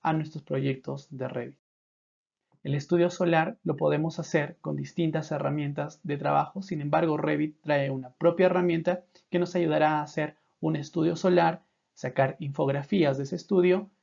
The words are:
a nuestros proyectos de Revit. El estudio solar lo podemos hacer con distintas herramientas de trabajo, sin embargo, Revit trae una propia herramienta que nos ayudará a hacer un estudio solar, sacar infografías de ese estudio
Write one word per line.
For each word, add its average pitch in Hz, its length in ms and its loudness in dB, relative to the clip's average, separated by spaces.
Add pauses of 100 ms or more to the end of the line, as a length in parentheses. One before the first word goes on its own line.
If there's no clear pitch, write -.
a 165 100 0
nuestros 156 300 -4
proyectos 139 640 -4 (100)
de 127 120 -6
Revit. 123 300 -10 (1040)
El 139 100 -2
estudio 170 360 2
solar 165 520 0
lo 151 140 -2
podemos 156 420 0
hacer 156 420 -2
con 151 140 -6
distintas 156 560 -4
herramientas 147 720 -4
de 143 140 -4
trabajo, 143 460 -2
sin 156 180 -6
embargo, 156 360 0
Revit 151 440 -2
trae 143 300 0
una 131 200 -6
propia 170 360 4
herramienta 180 580 0 (260)
que 175 80 0
nos 175 160 -2
ayudará 151 460 2
a - 20 -6
hacer 151 320 -6 (240)
un 160 160 0
estudio 160 400 -2
solar, 170 480 2 (320)
sacar 135 460 0
infografías 139 800 0
de 143 40 -4
ese 139 140 -6
estudio 185 520 2 (140)